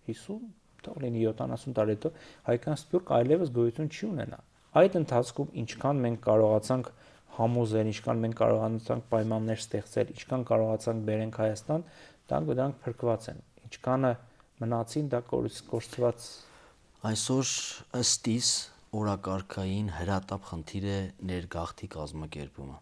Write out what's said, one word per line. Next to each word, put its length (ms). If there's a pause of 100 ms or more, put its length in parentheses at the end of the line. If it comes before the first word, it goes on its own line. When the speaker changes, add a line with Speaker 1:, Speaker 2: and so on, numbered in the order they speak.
Speaker 1:
հիսուն, 420 (340)
թող 220
լինի 240
յոթանասուն 520
տարի 200
հետո, 160 (300)
հայկական 380
սփյուռք 320
այլևս 400
գոյություն 400
չի 140
ունենա։ 340 (360)
Այդ 200
ընթացքում 560
ինչքան 480
մենք 220
կարողացանք 680 (420)
համոզել, 600
ինչքան 320
մենք 140
կարողացանք 680
պայմաններ 540
ստեղծել, 520
ինչքան 340
կարողացանք 580
բերենք 380
Հայաստան, 440 (360)
դրանք, 300
դրանք 280
փրկված 480
են։ 160 (180)
Ինչքանը 500 (480)
մնացին, 520
դա 100
կորս-, 420
կորսված 640 (760)
Speaker 2:
Այսօր 460 (420)
ըստ 360
իս 220 (420)
օրակարգային 1000
հրատապ 560
խնդիր 380
է 140 (200)
ներգաղթի 680
կազմակերպումը 920